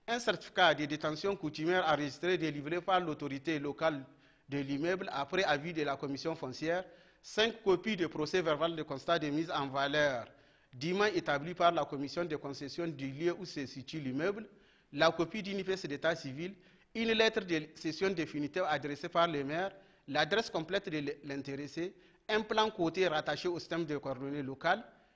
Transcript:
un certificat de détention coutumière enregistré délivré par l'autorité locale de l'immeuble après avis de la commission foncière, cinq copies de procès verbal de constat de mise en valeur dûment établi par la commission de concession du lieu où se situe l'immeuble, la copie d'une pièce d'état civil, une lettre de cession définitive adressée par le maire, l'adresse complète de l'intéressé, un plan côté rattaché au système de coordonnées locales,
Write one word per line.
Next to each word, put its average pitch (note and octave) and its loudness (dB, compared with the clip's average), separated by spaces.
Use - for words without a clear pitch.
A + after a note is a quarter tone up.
un A#3+ -2
certificat F3+ 4
de D3 0
détention D3+ -2
coutumière D#3+ 0
enregistré D3+ 2
délivré D3+ -2
par F#3 2
l'autorité D3 -2
locale C#3+ -2
de C#3+ -2
l'immeuble D#3+ -2
après C#3+ 0
avis D3+ 2
de D#3 -2
la C#3+ 0
commission C#3+ -4
foncière, D#3+ -4
cinq A3+ 2
copies G3 4
de F3 0
procès D#3 0
verbal D#3+ 2
de D#3 -4
constat D3 0
de D3+ 0
mise D#3+ 0
en D3 0
valeur C#3 2
dûment F3+ 2
établi E3+ 0
par E3+ 6
la D#3 0
commission C#3+ -4
de D#3 -4
concession C#3 -6
du C3+ -4
lieu D#3+ 0
où F#3 -8
se D3 -6
situe C3+ -10
l'immeuble, D#3+ -2
la D#3 6
copie E3+ 0
d'une G3 -4
pièce F#3 -2
d'état D#3+ 0
civil, D#3 -8
une A3+ 2
lettre A3 4
de E3+ 0
cession E3 -2
définitive D#3 -2
adressée C#3+ -2
par E3+ 4
le D3 0
maire, E3+ -2
l'adresse D#3 2
complète F3+ -2
de D3 -2
l'intéressé, C#3 -6
un G#3+ 2
plan A3 2
côté F3+ 2
rattaché D3+ 0
au F3 0
système E3+ -4
de D3 -2
coordonnées C#3 -6
locales, E3 0